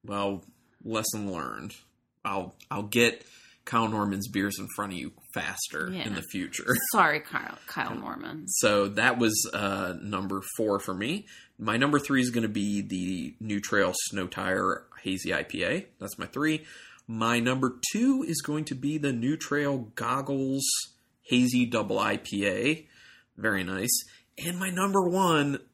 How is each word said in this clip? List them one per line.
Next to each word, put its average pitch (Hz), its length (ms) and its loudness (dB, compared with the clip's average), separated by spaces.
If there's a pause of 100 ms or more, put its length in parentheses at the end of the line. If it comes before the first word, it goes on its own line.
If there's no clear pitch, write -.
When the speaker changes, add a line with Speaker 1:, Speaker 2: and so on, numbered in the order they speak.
Speaker 1:
Well, 101 360 0 (400)
lesson 110 480 -2
learned. 69 440 -6 (500)
I'll, 98 300 -4 (160)
I'll 101 140 -4
get 117 420 2 (400)
Kyle 113 220 2
Norman's 101 400 0
beers 98 300 0
in 101 160 -8
front 101 180 -4
of 90 60 -8
you 64 140 -8 (220)
faster - 580 -4
Speaker 2:
Yeah. 185 140 -4
Speaker 1:
in 208 80 -4
the - 80 -4
future. - 420 -6 (160)
<laughs> - 140 -2
Speaker 2:
Sorry, 156 260 6
Kyle, - 460 -8
Kyle - 280 -4
Norman. - 540 -8
Speaker 1:
So 101 400 4
that 117 300 2
was, 107 340 2
uh, 98 480 -2
number 98 400 -4 (160)
four 104 240 0
for 95 140 -6
me. 135 320 -4 (340)
My 110 160 0
number 143 220 4
three 139 240 2
is 123 80 2
gonna 117 160 0
be 104 360 0
the 90 580 -4
New 107 200 -2
Trail 95 320 2 (180)
Snow 95 180 -4
Tire 95 560 0 (180)
Hazy 92 320 -2
I 73 80 0
P - 220 -4
A. 151 240 -2 (100)
That's 98 180 -10
my - 100 -8
three. 156 380 -2 (440)
My 113 320 2
number 127 400 2 (120)
two 262 340 4
is 165 160 -2
going 151 240 -2
to 143 100 -6
be 143 200 -2
the 147 160 0
New 123 240 0
Trail 139 600 -2
Goggles 135 680 0 (600)
Hazy 123 440 4
Double 110 320 0
I 104 200 2
P 101 280 -2
A. 113 400 0 (500)
Very 101 280 0
nice. 95 260 -2 (480)
And 175 220 -4
my 190 100 -2
number 190 380 2
one 165 500 4 (160)